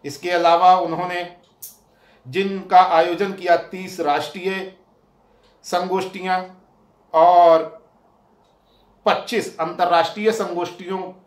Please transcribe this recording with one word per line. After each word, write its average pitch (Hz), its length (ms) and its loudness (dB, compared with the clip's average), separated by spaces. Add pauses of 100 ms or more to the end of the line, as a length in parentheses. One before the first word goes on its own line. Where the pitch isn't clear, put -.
इसके 175 260 -8
अलावा 175 440 4
उन्होंने 175 640 -6 (880)
जिनका 190 540 2
आयोजन 175 520 2
किया, 175 240 0
तीस 185 420 -10
राष्ट्रीय 185 760 -6 (880)
संगोष्ठियां 185 800 -4 (720)
और 165 720 4 (1200)
पच्चीस 202 540 -4
अंतर्राष्ट्रीय 170 720 0
संगोष्ठियों 180 840 -8 (140)